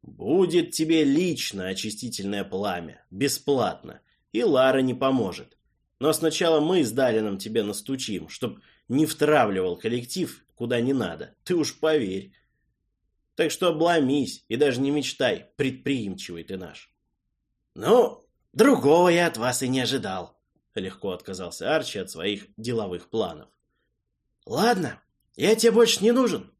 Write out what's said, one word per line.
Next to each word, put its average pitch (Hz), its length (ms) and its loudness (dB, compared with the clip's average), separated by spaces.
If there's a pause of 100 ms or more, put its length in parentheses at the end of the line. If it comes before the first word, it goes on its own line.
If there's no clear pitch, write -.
«Будет 165 680 0
тебе 160 340 2
лично 139 640 0
очистительное 101 720 -6
пламя, 92 680 -6
бесплатно, 113 920 -4 (320)
и 240 100 0
Лара 131 360 4
не 131 140 0
поможет. 127 640 -2 (420)
Но 147 120 2
сначала 160 480 2
мы 165 240 2
с 110 80 0
Далином 110 460 0
тебе 110 260 -2
настучим, 104 640 -6
чтоб - 320 -10 (300)
не 139 160 2
втравливал 107 720 2
коллектив 123 680 -6 (100)
куда 120 260 -2
не 127 100 0
надо, 90 440 -4 (100)
ты 185 100 -2
уж 156 240 -2
поверь. 113 540 -2 (1000)
Так 165 140 0
что 180 200 0
обломись 151 800 0
и 113 80 -4
даже 131 240 2
не 139 100 0
мечтай, - 640 -2
предприимчивый 107 880 -6
ты 95 140 -12
наш». - 360 -16 (840)
«Ну, 196 520 2 (240)
другого 180 560 6
я 170 200 4
от 135 100 -4
вас 123 260 -2
и 127 60 -2
не 131 100 0
ожидал», 101 580 -6 (420)
легко 92 320 -8
отказался 92 640 -6
Арчи 131 240 -4
от 92 100 -10
своих 101 380 -6 (100)
деловых 107 520 -6
планов. 82 400 -6 (960)
«Ладно, 185 560 0 (340)
я 202 200 4
тебе 226 160 4
больше 220 320 4
не 226 80 6
нужен». 233 480 0